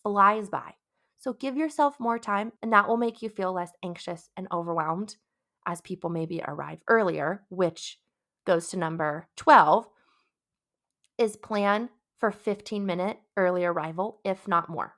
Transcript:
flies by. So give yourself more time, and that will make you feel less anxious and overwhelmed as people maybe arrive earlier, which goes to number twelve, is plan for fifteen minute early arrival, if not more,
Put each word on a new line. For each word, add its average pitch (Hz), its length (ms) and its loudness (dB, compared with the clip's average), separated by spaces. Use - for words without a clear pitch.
flies 202 480 4
by. - 240 -8
So 254 160 -8
give 262 240 -6
yourself 294 420 0
more 233 200 -2
time, 214 340 -4
and 226 120 -2
that 202 120 6
will 233 120 0
make 233 240 -4
you 220 80 -6
feel 185 240 -4
less 175 180 -6
anxious 175 540 -10
and 185 160 -12
overwhelmed 170 640 -4
as 170 140 -6
people 185 280 -8
maybe 165 380 -6
arrive 147 400 -10
earlier, 180 600 0
which 180 500 -4
goes 170 220 2
to - 80 -10
number 160 600 -4
twelve, 208 520 8
is 220 180 0
plan 208 540 -2
for 220 140 0
fifteen 202 560 -6
minute 185 320 -2
early 180 280 2
arrival, 170 600 -4
if 190 220 -4
not 170 240 0
more, - 280 -8